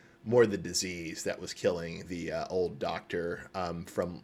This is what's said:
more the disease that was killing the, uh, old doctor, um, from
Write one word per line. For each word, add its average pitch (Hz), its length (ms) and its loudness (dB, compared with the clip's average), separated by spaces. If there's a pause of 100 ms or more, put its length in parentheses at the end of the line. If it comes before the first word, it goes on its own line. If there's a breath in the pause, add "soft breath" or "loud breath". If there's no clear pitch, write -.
(260 loud breath)
more 117 180 10
the 101 140 4
disease 87 640 -4
that - 180 -2
was 90 140 -8
killing 85 540 0
the, 85 220 -4
uh, 80 200 -2
old 90 280 0
doctor, 85 760 -4
um, 87 320 -2
from 87 380 -2